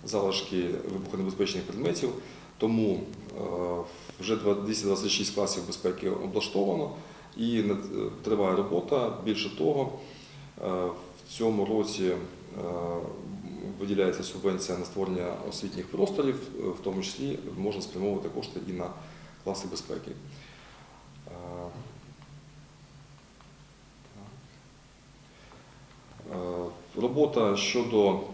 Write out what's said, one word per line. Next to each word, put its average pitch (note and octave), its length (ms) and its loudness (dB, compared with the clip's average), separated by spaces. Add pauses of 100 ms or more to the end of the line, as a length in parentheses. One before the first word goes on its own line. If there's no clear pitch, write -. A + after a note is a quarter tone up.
залишки F#2+ 640 2 (240)
вибухонебезпечних F#2+ 680 0
предметів, C3+ 460 0 (480)
тому, A2 420 4 (380)
е, - 40 -4 (800)
вже G#2 160 2
два-, G#2 180 4
двісті G#2+ 320 0
двадцять G2 260 4
шість G2 240 0
класів G2 320 2
безпеки F#2 420 0
облаштовано G2 840 2 (460)
і A#2 260 4
над-, G2+ 320 0
е, G#2 140 0 (140)
триває G2+ 320 4
робота. G2+ 680 2
Більше - 340 0
того, C#3+ 420 2 (640)
е, F2+ 220 2 (420)
в - 100 -10
цьому A2 280 4
році, G#2 380 2
е, F#2 120 4 (1600)
виділяється G2 440 4
субвенція F#2 540 0
на F2+ 80 -4
створення F#2 480 0 (160)
освітніх - 380 -6
просторів, D#3 520 2 (200)
е, - 20 -4
в F#2 220 -2
тому F#2+ 180 0
числі C3+ 380 -4 (180)
можна G2 240 0
спрямовувати F#2+ 480 -2
кошти - 380 -6
і F#2 40 -4
на F2+ 180 -4 (540)
класи F#2+ 280 -2
безпеки. - 400 -6
Е, - 40 -8 (4000)
так. G2+ 80 -16 (2000)
Е, - 20 -4 (640)
робота B2 560 6
щодо G#2+ 640 6 (140)